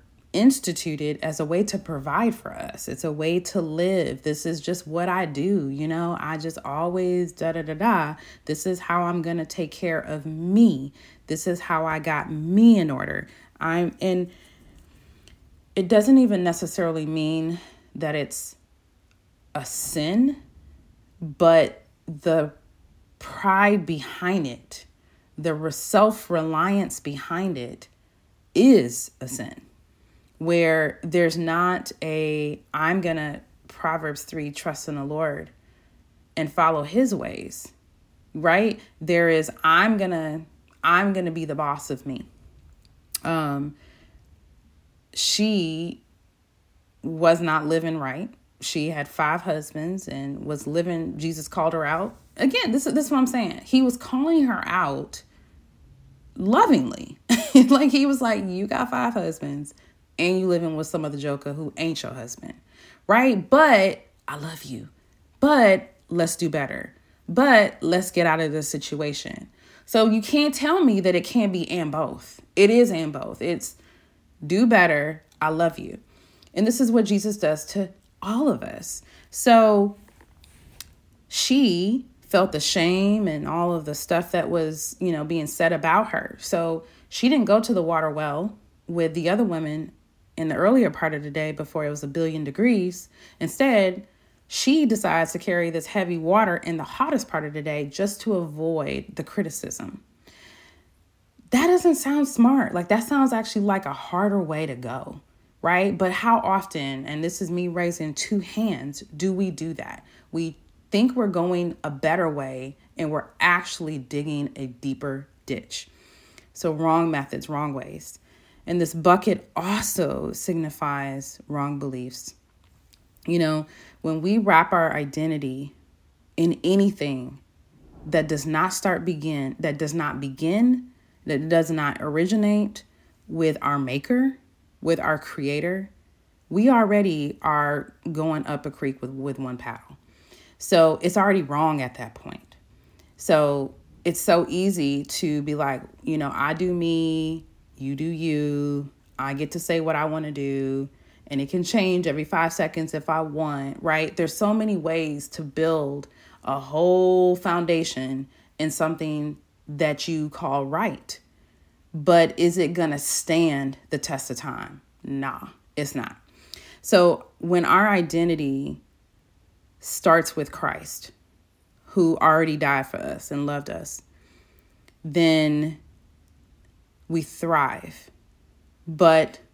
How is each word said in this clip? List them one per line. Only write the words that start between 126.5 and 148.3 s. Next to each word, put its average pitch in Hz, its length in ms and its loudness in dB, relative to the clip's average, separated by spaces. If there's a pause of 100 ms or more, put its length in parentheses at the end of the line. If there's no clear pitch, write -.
anything 147 760 0 (680)
that 151 220 0
does 151 180 -4
not 160 260 0
start 180 320 -2
begin, 147 560 -4
that 147 180 -4
does 151 160 -4
not 147 260 -4
begin, 175 720 0 (340)
that 151 240 -2
does 165 220 4
not 151 300 -2
originate 208 840 0 (440)
with 160 340 0
our 143 160 0
maker, 240 600 0 (440)
with 160 160 2
our 151 200 0
creator, 160 720 -4 (580)
we 208 200 4
already 202 720 4
are 147 520 0 (160)
going 156 360 -2
up 147 200 -8
a 147 40 -6
creek 135 300 -6
with, 127 100 -8
with 135 280 -8
one 127 180 -8
paddle. 120 400 -14 (600)
So 165 420 4
it's 175 160 0
already 196 260 4
wrong 147 380 0
at 123 140 -6
that 113 200 -14
point. - 420 -20 (600)
So 143 580 2 (300)
it's 170 160 -2
so 170 260 4
easy 170 580 0
to 147 380 -4
be 147 120 -4
like, 139 280 -4 (200)
you 156 160 -4
know, 143 160 -4
"I 143 180 -2
do 180 220 -2
me, 160 720 -2 (320)
you 139 180 -6
do 147 80 -6
you, 147 880 -2 (280)